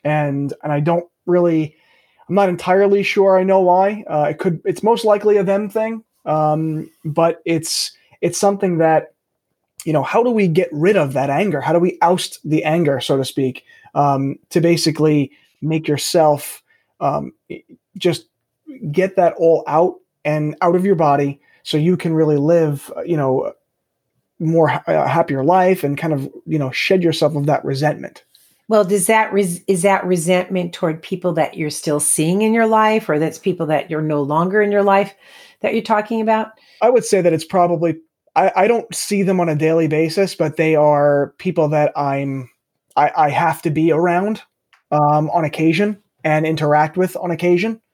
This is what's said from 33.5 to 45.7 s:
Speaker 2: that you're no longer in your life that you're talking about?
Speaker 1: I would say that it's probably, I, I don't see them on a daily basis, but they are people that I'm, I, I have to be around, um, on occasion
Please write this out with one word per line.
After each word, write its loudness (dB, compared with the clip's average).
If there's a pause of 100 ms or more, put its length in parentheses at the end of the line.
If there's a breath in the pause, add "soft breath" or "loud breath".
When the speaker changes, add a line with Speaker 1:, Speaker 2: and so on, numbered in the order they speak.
Speaker 2:
that -2
you're -4
no -2
longer 0
in 0
your 2
life 2 (460 loud breath)
that -2
you're -2
talking -2
about? -2 (300 soft breath)
Speaker 1:
I 4
would 2
say 0
that 4
it's -4
probably, 0 (380)
I, 2
I 2
don't -2
see -2
them 0
on 0
a -2
daily 2
basis, 0
but -4
they 2
are 2
people 0
that 0
I'm, -4 (460)
I, 2
I 2
have -2
to -2
be 0
around, 0 (480)
um, 2
on 0
occasion 0 (200)